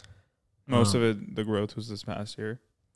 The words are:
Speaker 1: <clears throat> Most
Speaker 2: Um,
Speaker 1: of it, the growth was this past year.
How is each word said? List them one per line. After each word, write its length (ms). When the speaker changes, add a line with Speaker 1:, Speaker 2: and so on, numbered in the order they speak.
Speaker 1:
<clears throat> 520
Most 280
Speaker 2:
Um, 80
Speaker 1:
of 140
it, 180
the 100
growth 320
was 120
this 160
past 320
year. 240